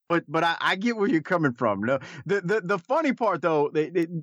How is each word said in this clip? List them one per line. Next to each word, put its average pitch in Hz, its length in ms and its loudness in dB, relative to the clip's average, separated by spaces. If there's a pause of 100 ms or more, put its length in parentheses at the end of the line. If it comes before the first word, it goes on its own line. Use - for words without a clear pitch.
but, 170 200 2
but 160 160 0
I, 165 160 2
I 170 160 0
get 226 220 -2
where 202 100 0
you're 160 140 2
coming 156 320 2
from. 104 280 0
No, 127 180 0 (260)
the, 190 160 0
the, 202 200 0
the 180 180 -2
funny 294 340 0
part, 190 280 -2
though, 156 320 2
the, 156 160 0
the, 170 180 0 (160)